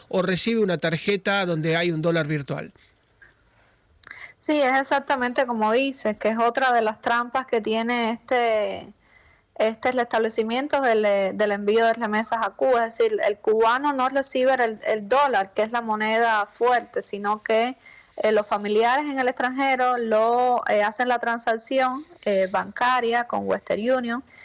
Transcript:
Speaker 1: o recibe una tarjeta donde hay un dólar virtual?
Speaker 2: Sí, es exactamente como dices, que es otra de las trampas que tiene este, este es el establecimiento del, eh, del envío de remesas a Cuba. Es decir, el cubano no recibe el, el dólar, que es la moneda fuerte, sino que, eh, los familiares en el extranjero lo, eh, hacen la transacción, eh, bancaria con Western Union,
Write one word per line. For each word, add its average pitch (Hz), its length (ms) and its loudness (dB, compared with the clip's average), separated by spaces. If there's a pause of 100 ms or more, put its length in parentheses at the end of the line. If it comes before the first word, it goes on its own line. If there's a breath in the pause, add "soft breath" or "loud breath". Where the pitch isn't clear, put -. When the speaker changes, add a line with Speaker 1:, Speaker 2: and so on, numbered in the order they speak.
Speaker 1:
o 185 120 -2
recibe 190 400 0
una 185 160 2
tarjeta 190 720 -2
donde 160 320 0
hay 175 120 0
un 156 120 -2
dólar 165 240 0
virtual? 143 480 -6 (1600 loud breath)
Speaker 2:
Sí, 302 240 0
es 269 180 4
exactamente 269 680 0
como 220 260 0
dices, 254 460 0
que 208 100 -2
es 220 80 0
otra 233 380 2
de 233 80 4
las 214 180 -2
trampas 240 460 -2
que 226 160 0
tiene 226 480 0
este, 220 840 -2 (600 soft breath)
este 220 340 0
es 254 60 0
el 254 60 0
establecimiento 233 840 0
del, 226 240 2
eh, 196 260 2
del 208 200 0
envío 208 340 2
de 226 80 4
remesas 226 480 -2
a 202 80 -2
Cuba. 247 360 2
Es 226 120 -6
decir, 220 280 2
el 208 120 -2
cubano 233 560 2
no 254 160 0
recibe 262 420 2 (100)
el, 226 240 -2
el 208 220 -2
dólar, 247 460 2
que 214 80 0
es 220 100 -2
la 240 80 -2
moneda 220 640 0
fuerte, 233 560 -2
sino 208 420 -4
que, 233 360 -2 (400 loud breath)
eh, 214 140 0
los 208 140 2
familiares 220 600 0
en 277 120 -4
el 254 100 0
extranjero 254 680 0
lo, 233 720 2
eh, 208 140 2
hacen 247 260 -2
la 240 120 0
transacción, 247 840 -2 (220)
eh, 190 240 2
bancaria 233 760 0
con 202 240 -6
Western 190 320 -2
Union, 240 440 -2 (200 loud breath)